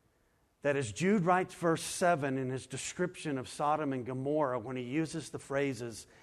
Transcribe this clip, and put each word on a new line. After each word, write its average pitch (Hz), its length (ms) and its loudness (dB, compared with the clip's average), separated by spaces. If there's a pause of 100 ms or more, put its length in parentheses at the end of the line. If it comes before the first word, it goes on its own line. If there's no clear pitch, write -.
(640)
that 143 140 2
as 127 160 -2
Jude 190 320 4
writes 180 300 4
verse 165 280 2
seven 147 560 2
in 131 120 -2
his 131 160 -4
description 160 720 -4
of 123 120 -6
Sodom 151 440 0
and 127 140 -4
Gomorrah, 131 520 0
when 123 180 -6
he 127 60 -4
uses 147 480 -2
the - 80 -8
phrases, 127 680 -2 (160)